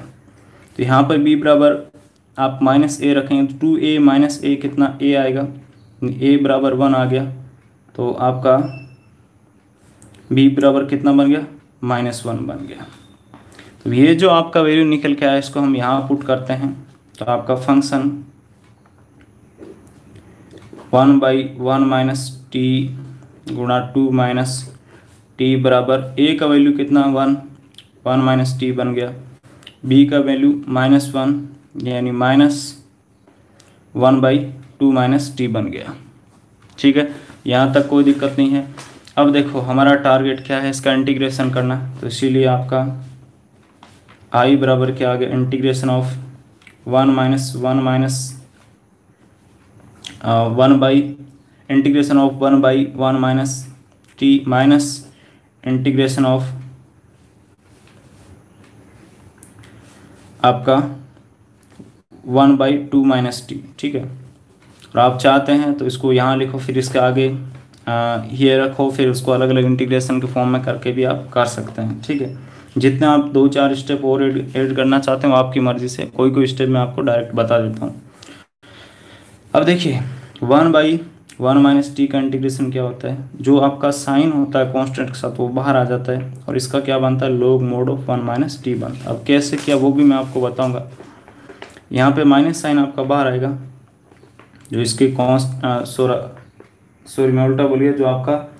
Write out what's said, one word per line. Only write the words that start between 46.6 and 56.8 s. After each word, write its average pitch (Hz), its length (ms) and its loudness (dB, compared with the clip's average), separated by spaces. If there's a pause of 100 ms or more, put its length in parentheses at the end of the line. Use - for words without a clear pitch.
one 135 240 2
minus 131 300 0 (160)
one 131 200 0
minus, 131 340 -2 (2000)
अ, 117 100 -4 (260)
one 135 220 6
by 131 140 2 (760)
integration 139 500 2
of 135 220 0
one 135 200 4
by 131 140 4 (220)
one 131 280 0
minus 131 260 0 (680)
t 139 120 4 (160)
minus 139 400 4 (760)
integration 131 600 0
of 131 180 0 (4000)